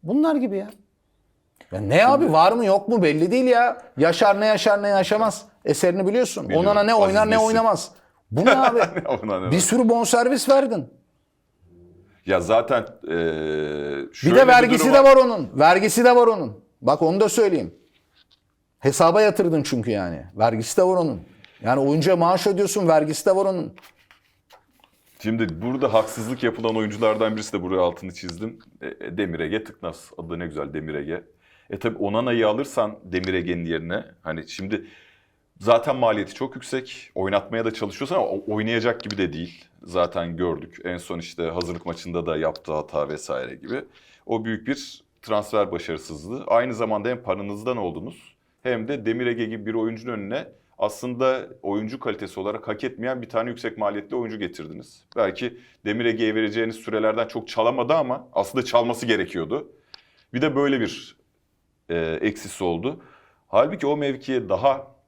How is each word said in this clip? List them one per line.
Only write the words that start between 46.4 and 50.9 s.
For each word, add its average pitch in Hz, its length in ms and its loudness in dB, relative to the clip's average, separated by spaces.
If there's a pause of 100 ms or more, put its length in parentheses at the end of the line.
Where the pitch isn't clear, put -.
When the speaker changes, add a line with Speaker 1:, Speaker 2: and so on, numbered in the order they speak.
Speaker 2:
Aynı 120 260 0
zamanda 110 360 -4
hem 120 140 -8
paranızdan 101 540 -6
oldunuz 92 580 -10 (280)
hem 117 240 -4
de 127 180 -8
Demir 113 220 -2
Ege 120 180 -2
gibi 107 200 -10
bir 110 80 -6
oyuncunun 113 400 -4
önüne 107 340 -10 (300)
aslında 127 640 -2 (240)